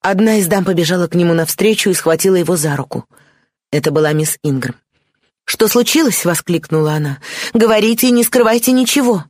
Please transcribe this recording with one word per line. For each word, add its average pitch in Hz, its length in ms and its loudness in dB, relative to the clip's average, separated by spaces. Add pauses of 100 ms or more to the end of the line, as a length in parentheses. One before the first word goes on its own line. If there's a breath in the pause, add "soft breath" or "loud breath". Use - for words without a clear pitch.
Одна 214 280 2
из 196 100 0
дам 190 180 0
побежала 175 440 0
к - 80 -4
нему 170 180 2
навстречу 196 560 0
и 180 40 0
схватила 165 420 0
его 175 200 0
за 147 200 -2
руку. - 300 -10 (680 soft breath)
Это 151 180 0
была 151 220 2
мисс 156 320 -4
Ингрэм. 135 320 -4 (680)
"Что - 220 0
случилось?" 240 580 0
воскликнула 160 680 -2
она. 147 260 -4 (360 loud breath)
"Говорите 226 520 2
и 247 60 4
не 240 100 4
скрывайте 233 480 2
ничего". 247 600 0